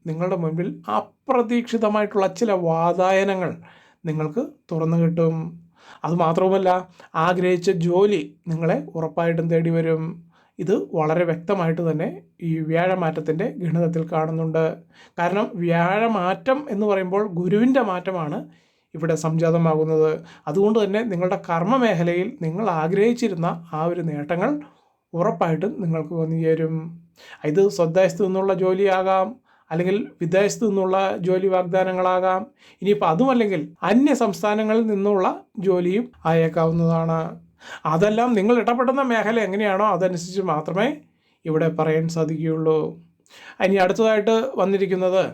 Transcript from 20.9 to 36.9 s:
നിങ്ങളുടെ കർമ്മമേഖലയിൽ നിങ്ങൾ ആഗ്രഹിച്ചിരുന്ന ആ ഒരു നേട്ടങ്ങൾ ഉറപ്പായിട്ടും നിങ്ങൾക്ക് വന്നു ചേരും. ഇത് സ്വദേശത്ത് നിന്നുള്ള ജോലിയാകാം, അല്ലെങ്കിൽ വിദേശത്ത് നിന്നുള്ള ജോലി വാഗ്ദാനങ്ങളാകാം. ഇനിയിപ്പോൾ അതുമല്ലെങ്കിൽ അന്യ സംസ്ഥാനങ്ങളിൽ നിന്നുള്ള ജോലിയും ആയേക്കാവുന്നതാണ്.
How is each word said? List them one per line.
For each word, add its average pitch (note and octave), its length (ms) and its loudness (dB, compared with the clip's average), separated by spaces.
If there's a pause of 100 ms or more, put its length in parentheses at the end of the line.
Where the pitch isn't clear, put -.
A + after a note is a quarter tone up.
നിങ്ങളുടെ F3+ 400 -2
കർമ്മമേഖലയിൽ F3+ 840 0 (120)
നിങ്ങൾ E3+ 300 -4
ആഗ്രഹിച്ചിരുന്ന F#3 800 0 (240)
ആ D#3 120 -4
ഒരു F3 180 -2
നേട്ടങ്ങൾ E3 480 -2 (640)
ഉറപ്പായിട്ടും E3+ 680 0
നിങ്ങൾക്ക് D#3+ 340 -4
വന്നു D#3+ 280 -2
ചേരും. D#3+ 340 0 (680)
ഇത് D3+ 240 2
സ്വദേശത്ത് F3 560 2
നിന്നുള്ള F#3+ 300 0
ജോലിയാകാം, F#3+ 720 2 (440)
അല്ലെങ്കിൽ F3+ 260 0 (240)
വിദേശത്ത് F#3 440 0
നിന്നുള്ള F#3+ 320 0 (200)
ജോലി F#3 320 0
വാഗ്ദാനങ്ങളാകാം. F#3 920 0 (420)
ഇനിയിപ്പോൾ G3+ 260 2
അതുമല്ലെങ്കിൽ G#3 520 2 (220)
അന്യ B3 320 4
സംസ്ഥാനങ്ങളിൽ G#3+ 720 0
നിന്നുള്ള G3+ 400 2 (320)
ജോലിയും F#3 480 0 (180)
ആയേക്കാവുന്നതാണ്. E3 960 2 (640)